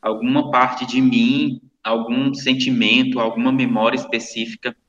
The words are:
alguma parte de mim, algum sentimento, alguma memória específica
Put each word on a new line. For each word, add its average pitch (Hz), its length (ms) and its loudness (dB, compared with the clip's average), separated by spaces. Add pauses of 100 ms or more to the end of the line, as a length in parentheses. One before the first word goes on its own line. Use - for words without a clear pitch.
alguma 123 500 -2
parte 127 360 0
de 123 140 0
mim, 127 600 2 (240)
algum 120 480 0
sentimento, 127 880 0
alguma 113 320 0
memória 120 440 2
específica 117 800 -8 (140)